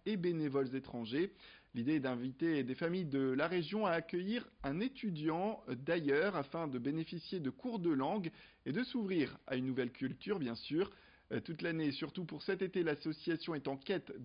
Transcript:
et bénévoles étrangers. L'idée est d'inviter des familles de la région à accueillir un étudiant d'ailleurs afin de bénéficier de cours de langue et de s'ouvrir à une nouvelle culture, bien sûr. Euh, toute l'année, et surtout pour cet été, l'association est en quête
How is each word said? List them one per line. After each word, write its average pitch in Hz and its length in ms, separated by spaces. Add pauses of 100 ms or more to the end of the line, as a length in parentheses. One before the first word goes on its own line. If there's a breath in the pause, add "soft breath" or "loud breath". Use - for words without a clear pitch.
et 208 100
bénévoles 151 600
étrangers. 135 580 (400 loud breath)
L'idée 123 220
est 151 40
d'inviter 131 600
des 127 140
familles 175 300
de 139 120
la 135 300
région 180 360
à 190 60
accueillir 180 580 (140)
un 143 160
étudiant 185 920
d'ailleurs 151 680
afin 160 320
de 127 100
bénéficier 160 640
de 131 100
cours 226 300
de 170 100
langue 160 400 (360 loud breath)
et - 60
de 233 120
s'ouvrir 190 520 (120)
à 135 80
une 127 100
nouvelle 123 240
culture, 180 480
bien 120 160
sûr. 165 380 (400 loud breath)
Euh, - 80
toute 165 200
l'année, 165 260
et 143 60
surtout 156 320
pour 156 200
cet 190 180
été, 180 220
l'association 160 720
est 139 100
en 139 100
quête 175 360 (120)